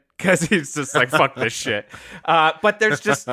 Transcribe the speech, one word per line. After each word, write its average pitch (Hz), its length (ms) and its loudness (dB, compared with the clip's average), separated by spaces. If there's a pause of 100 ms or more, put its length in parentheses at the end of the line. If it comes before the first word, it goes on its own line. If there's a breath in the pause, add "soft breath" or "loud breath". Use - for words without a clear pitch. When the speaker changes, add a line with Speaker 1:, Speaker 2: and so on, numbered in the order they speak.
(180)
Speaker 1:
'cause 180 240 2
he's 165 320 -2
just 143 220 -6
like, 127 140 0
"Fuck 147 260 2
this 127 180 -4
Speaker 2:
<laughs> - 120 -8
Speaker 1:
shit." 104 220 -4 (380 loud breath)
Uh, 160 260 4 (100)
but 208 180 0
there's 214 200 0
just, - 340 -2